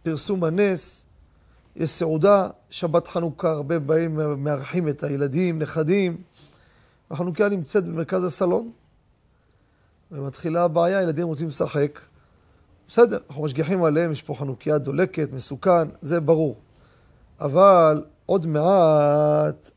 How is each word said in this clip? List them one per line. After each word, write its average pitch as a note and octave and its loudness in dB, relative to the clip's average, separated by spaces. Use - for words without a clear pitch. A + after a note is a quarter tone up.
פרסום E3+ -4
הנס, F#3 -2
יש D#3+ -4
סעודה, E3+ 2
שבת E3+ -2
חנוכה, E3+ -4
הרבה D3+ -2
באים D3+ -2
מארחים D3+ -4
את D3 -4
הילדים, D3 -2
נכדים. E3 -2
החנוכיה F3+ -2
נמצאת F#3+ -2
במרכז E3+ -4
הסלון, F#3+ -2
ומתחילה D#3 -4
הבעיה, F3 2
ילדים E3 -2
רוצים D#3+ -6
לשחק. D3 -4
בסדר, A#3 4
אנחנו C#3+ -10
משגיחים D#3 -2
עליהם, D#3+ 2
יש C3 -8
פה C#3+ -10
חנוכיה D3 -2
דולקת, D3 -4
מסוכן, D#3 0
זה E3 -2
ברור. D#3 2
אבל D#3+ 6
עוד F3 0
מעט D3+ 2